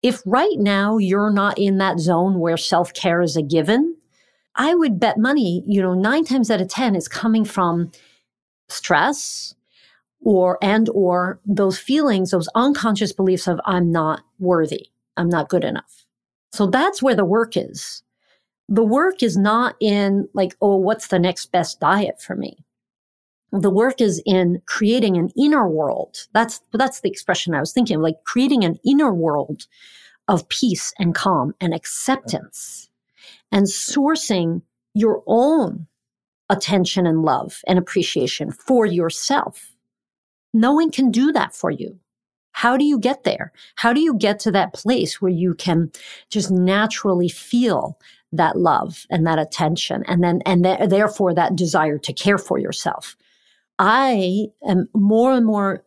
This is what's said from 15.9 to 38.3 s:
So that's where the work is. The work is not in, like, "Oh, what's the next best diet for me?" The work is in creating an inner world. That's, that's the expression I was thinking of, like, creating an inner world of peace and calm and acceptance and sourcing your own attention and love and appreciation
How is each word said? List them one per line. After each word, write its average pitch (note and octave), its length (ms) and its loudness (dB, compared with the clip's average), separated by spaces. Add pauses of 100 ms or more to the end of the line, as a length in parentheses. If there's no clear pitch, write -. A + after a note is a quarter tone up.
So G3+ 160 0
that's C4 340 0
where B3+ 140 2
the G3 100 2
work A3+ 320 0
is. - 460 -10 (680)
The G#3+ 140 2
work D#4 380 2
is G3+ 140 0
not G#3+ 440 2
in, G3+ 540 0
like, F#3+ 280 -2
"Oh, G3+ 160 4
what's G3+ 300 -2
the F#3 120 0
next F3+ 280 -2
best - 320 -4
diet F#3 420 0
for - 140 -10
me?" - 280 -12 (880)
The G3 160 2
work A3+ 320 2
is F#3+ 240 2
in F3+ 400 2
creating G#3+ 500 0
an E3+ 220 0
inner C#4+ 320 2
world. - 640 -4
That's, A#3 260 0 (140)
that's B3 280 -2
the G3+ 80 -2
expression F3 440 -4
I C#3+ 60 0
was D3+ 120 -4
thinking G#3+ 260 0
of, D#3 40 0
like, D#3+ 240 -2
creating B3+ 380 2
an E3 200 0
inner C#4 300 4
world D#3+ 540 -2 (600)
of E3 220 0
peace - 480 -2
and F3 160 0
calm D#3 480 0
and F3 100 -2
acceptance - 1160 -6 (640)
and G3+ 160 2
sourcing G3 960 -2 (320)
your G#3+ 320 0
own A#3+ 580 0 (640)
attention F#3+ 560 0
and D#3+ 160 0
love D3 460 -2
and F3+ 100 2
appreciation D#3 760 -4